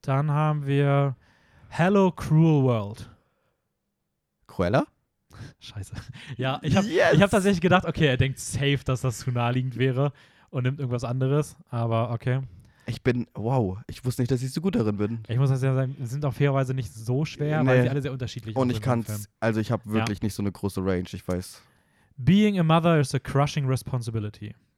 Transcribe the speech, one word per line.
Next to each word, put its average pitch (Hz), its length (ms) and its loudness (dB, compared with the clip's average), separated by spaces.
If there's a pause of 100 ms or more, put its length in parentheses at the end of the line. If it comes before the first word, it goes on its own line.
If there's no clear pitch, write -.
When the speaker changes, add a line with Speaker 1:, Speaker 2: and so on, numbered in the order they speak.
Speaker 1:
Dann 143 280 0
haben 151 380 0
wir 139 480 2 (540)
"Hello, 190 420 4
Cruel 156 520 4
World." 110 460 -2 (1400)
Speaker 2:
Cruella? 104 400 0 (720)
Speaker 1:
Scheiße. - 360 -14 (420)
Ja, 131 240 -4
ich 156 160 0
hab, 196 80 2
Speaker 2:
Yes! 311 280 2
Speaker 1:
ich 151 100 6
hab 196 80 4
tatsächlich 196 300 2
gedacht, 180 240 4
okay, 160 200 0
er 127 120 2
denkt 135 220 0
safe, 143 460 -2
dass 127 160 -2
das 123 180 -4
zu 127 120 -4
naheliegend 123 460 -2
wäre 131 360 2 (380)
und 127 120 -2
nimmt 135 160 -2
irgendwas 123 240 -4
anderes, 131 520 0 (140)
aber 117 420 0
okay. 127 300 -2 (440)
Speaker 2:
Ich - 160 -8
bin, 123 320 0
wow, 107 540 0
ich - 180 -14
wusste 127 160 -2
nicht, 120 100 0
dass 127 120 0
ich 131 80 -6
so - 100 -4
gut 180 140 -2
darin 107 220 0
bin. 110 320 -4
Speaker 1:
Ich 117 80 -2
muss 135 120 2
das 131 140 0
ja 135 100 2
sagen, 131 300 -2
es 113 80 -8
sind 147 140 -6
auch 127 80 -2
fairerweise 139 400 0
nicht 131 200 -6
so 123 320 -2
schwer, 151 400 -2
weil 127 120 6
Speaker 2:
Nee. 127 60 6
Speaker 1:
sie 123 60 2
alle 139 120 -2
sehr 131 100 -6
unterschiedlich 113 460 -10
Speaker 2:
Und 131 100 2
Speaker 1:
sind 123 40 0
Speaker 2:
ich 113 60 -2
Speaker 1:
in 107 40 -6
dem 107 40 -6
Speaker 2:
kann's, 117 220 0
Speaker 1:
Film. 104 180 -8 (140)
Speaker 2:
also 113 220 0
ich 104 100 -2
hab 113 140 -2
Speaker 1:
Ja. 107 80 -8
Speaker 2:
wirklich 110 280 0
nicht 104 140 -4
so 101 80 -6
eine 101 80 -2
große 95 320 -6
Range, 92 300 -2
ich 92 140 -12
weiß. 90 340 -6 (560)
Speaker 1:
"Being 196 420 4
a 170 40 4
mother 165 360 4
is 143 160 0
a 131 40 0
crushing 139 480 -2
responsibility." 110 840 -6 (240)